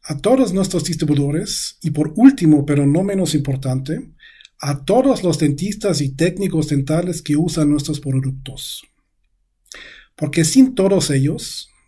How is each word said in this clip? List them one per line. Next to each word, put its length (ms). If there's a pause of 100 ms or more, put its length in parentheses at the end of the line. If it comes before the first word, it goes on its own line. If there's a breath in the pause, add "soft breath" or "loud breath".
a 140
todos 360
nuestros 320
distribuidores 960
y 100
por 240
último, 500
pero 200
no 180
menos 300
importante, 760 (480 loud breath)
a 240
todos 400
los 160
dentistas 600
y 160
técnicos 540
dentales 520
que 140
usan 340
nuestros 320
productos. 840 (1300 loud breath)
Porque 300
sin 300
todos 340
ellos, 600 (180)